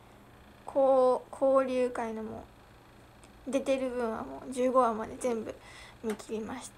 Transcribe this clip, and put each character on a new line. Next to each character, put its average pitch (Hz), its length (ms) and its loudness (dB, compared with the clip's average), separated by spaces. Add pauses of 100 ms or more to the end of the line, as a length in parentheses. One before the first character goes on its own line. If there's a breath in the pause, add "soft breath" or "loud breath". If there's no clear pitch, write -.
(640)
こ 262 640 4
う、 - 160 -2
交 269 240 4
流 254 200 0
会 226 240 -6
の 220 100 -8
も、 220 220 -12 (1000)
出 262 140 0
て 269 180 0
る 254 120 -2
分 240 200 -2
は 226 140 -6
も 269 260 -12
う 254 40 -8
十 247 180 2
五 262 80 6
話 226 140 4
ま 214 120 -6
で 247 140 -12
全 233 240 -4
部 - 100 -10 (480 loud breath)
見 214 140 -4
切 - 180 -12
り 214 60 -4
ま - 220 -10
し - 160 -16